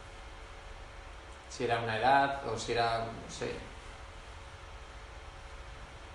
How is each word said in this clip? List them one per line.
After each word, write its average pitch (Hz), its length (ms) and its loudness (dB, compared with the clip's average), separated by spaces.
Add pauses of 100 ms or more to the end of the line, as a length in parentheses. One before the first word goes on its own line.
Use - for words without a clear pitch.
(1500)
Si - 160 0
era 117 140 6
una 113 180 2
edad, 139 500 8
o 110 120 2
si - 140 0
era, 117 260 6
no 113 320 -4
sé. - 160 -2 (2750)